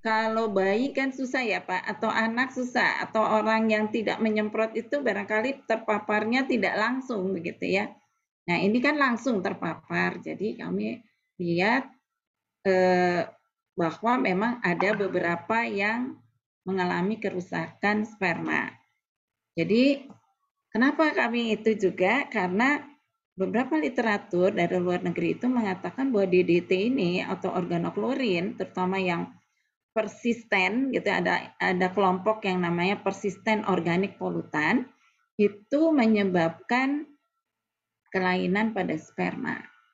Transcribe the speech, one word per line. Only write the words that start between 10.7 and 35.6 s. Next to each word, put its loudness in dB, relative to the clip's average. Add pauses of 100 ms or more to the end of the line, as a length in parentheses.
lihat, 0 (800)
eh, 4 (500)
bahwa 0
memang 0 (100)
ada 2
beberapa -2
yang -4 (420)
mengalami 0
kerusakan -4
sperma. -2 (840)
Jadi, 2 (640)
kenapa 2
kami 0
itu 2
juga? 2
Karena 2 (560)
beberapa -2
literatur 0
dari 0
luar 0
negeri -2
itu -2
mengatakan -2
bahwa 2
D 4
D 4
T 0
ini 0
atau -4
organoklorin, -2
terutama -4
yang -2 (560)
persisten, -2
gitu, 0
ada, 0
ada 2
kelompok 0
yang 0
namanya 0
persisten -2
organik 0
polutan, -2 (480)
itu 2